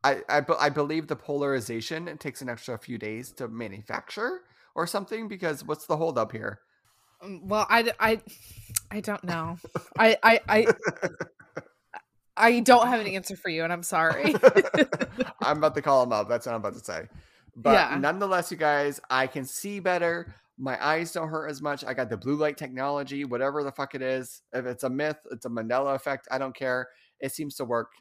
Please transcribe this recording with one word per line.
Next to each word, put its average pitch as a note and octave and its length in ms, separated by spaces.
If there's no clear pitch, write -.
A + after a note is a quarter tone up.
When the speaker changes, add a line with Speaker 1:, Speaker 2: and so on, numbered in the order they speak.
Speaker 1:
I, C3+ 240
I, D3 120
be-, C#3 180
I F3 120
believe D3+ 380
the D3 80
polarization, C#3 920
it D3+ 120
takes C#3 220
an B2+ 60
extra A#2 300
few A#2 200
days A2 360
to B2 140
manufacture A#2 960
or E3+ 120
something, G#3+ 420
because F3 360
what's D3+ 220
the D#3 100
holdup C3+ 360
here? G#2+ 280
Speaker 2:
Um, F#3+ 260
well, G#3 220
I A#3 140
d-, A3+ 180
I, A3 220
I G#3+ 100
don't G3+ 240
know. E3+ 340
I, A3 240
I, A3+ 260
I, G#3+ 200
Speaker 1:
<laughs> - 400
Speaker 2:
I A#3 240
don't A#3+ 280
have A#3+ 120
an G#3 80
answer F#3+ 280
for - 140
you, E3 140
and E3+ 80
I'm F3 100
sorry. E3+ 640
<laughs> - 80
Speaker 1:
<laughs> - 680
I'm D3+ 160
about D3+ 160
to D3 80
call C3+ 200
him A#2+ 100
up. G#2 160
That's A#2+ 180
what A#2 80
I'm A2 60
about G2+ 140
to - 100
say. E2 240
But C3+ 360
Speaker 2:
Yeah. - 20
Speaker 1:
nonetheless, F3 560
you E3+ 60
guys, D3 440
I C3 160
can C3 180
see G3+ 360
better. E3+ 540
My C3 260
eyes E3 280
don't E3 160
hurt D#3 200
as C#3+ 140
much. C#3+ 220
I B2+ 100
got B2 160
the A#2 60
blue C3 200
light D3+ 200
technology, C#3 680
whatever C3+ 380
the C#3 100
fuck C#3 220
it C3 80
is. C3 400
If B2+ 140
it's B2 180
a B2+ 60
myth, D3 280
it's B2 160
a - 20
Mandela A#2+ 460
effect. C3+ 360
I C3 80
don't C3+ 160
care. B2+ 340
It C3+ 120
seems D3 240
to C3+ 80
work. A#2 360